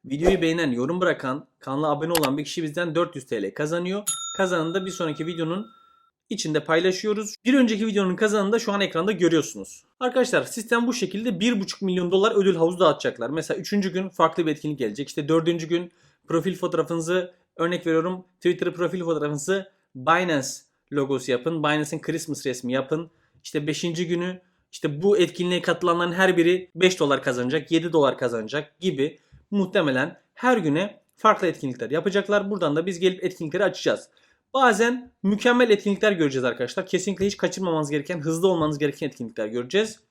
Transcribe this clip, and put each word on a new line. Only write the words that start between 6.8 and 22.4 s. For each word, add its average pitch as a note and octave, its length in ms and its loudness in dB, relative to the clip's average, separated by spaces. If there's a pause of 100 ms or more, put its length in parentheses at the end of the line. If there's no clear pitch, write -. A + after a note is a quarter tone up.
Bir B3+ 80 4
önceki A3+ 340 4
videonun F#3+ 280 0
kazanını G#3 360 2
da A3+ 80 2
şu A3 120 -2
an G3+ 100 0
ekranda F3+ 300 0
görüyorsunuz. D#3+ 720 0 (160)
Arkadaşlar B3 440 2
sistem A#3 440 -2
bu A#3+ 60 0
şekilde G#3 460 -4
bir G#3+ 220 2
buçuk - 200 -8
milyon F3+ 300 0
dolar G3 240 4
ödül F#3+ 200 4
havuzu E3+ 240 2
dağıtacaklar. C3+ 500 2
Mesela D#3 300 -4
üçüncü F#3+ 340 -2
gün F#3 160 -4
farklı E3 360 2
bir D#3 60 0
etkinlik D3+ 280 -6
gelecek. A#2 280 -4
İşte D3 200 -6
dördüncü D#3+ 400 2
gün F3 240 -2 (360)
profil E3+ 280 0
fotoğrafınızı, E3+ 800 -2 (240)
örnek E3+ 300 -2
veriyorum, E3+ 380 0 (100)
Twitter F3 380 0
profil F3 300 -2
fotoğrafınızı D#3+ 680 -2 (240)
Binance D#3 540 0 (440)
logosu C3+ 380 -2
yapın. D3+ 320 0
Binance'in D3+ 380 0
Christmas D#3 440 -6